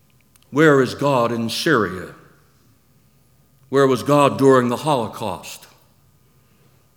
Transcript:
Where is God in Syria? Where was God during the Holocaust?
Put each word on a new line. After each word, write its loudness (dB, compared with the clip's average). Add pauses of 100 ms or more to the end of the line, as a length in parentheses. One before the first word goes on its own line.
(500)
Where 4
is -2
God 0
in -6
Syria? -2 (1500)
Where 2
was 0
God 0
during 4
the -4
Holocaust? -8 (1300)